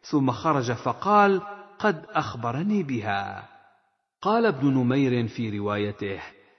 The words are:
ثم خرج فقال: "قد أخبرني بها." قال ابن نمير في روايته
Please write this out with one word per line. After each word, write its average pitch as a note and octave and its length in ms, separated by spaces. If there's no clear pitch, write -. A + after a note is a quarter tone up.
ثم C3+ 300
خرج C3 400
فقال: G3 680
"قد F#3 300
أخبرني C#3+ 760
بها." G2+ 640
قال A3+ 240
ابن C#3 280
نمير B2 540
في G#2+ 320
روايته G2+ 600